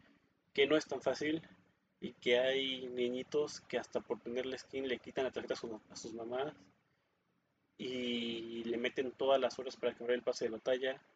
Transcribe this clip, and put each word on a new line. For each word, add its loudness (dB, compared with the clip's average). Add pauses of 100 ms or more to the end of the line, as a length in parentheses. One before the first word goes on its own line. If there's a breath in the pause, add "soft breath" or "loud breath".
(540 soft breath)
que 8
no 6
es 2
tan -4
fácil 0 (580)
y -8
que 4
hay 2
niñitos 0
que -2
hasta -4
por -4
tener -4
la -4
skin -6
le 0
quitan -4
la 0
tarjeta -4
a -6
su, -8 (100)
a -16
sus -10
mamás -4 (1300)
y -4
le 0
meten 0
todas 4
las 0
horas -8
para 0
comprar 0
el -2
pase 0
de 0
batalla. 0 (140)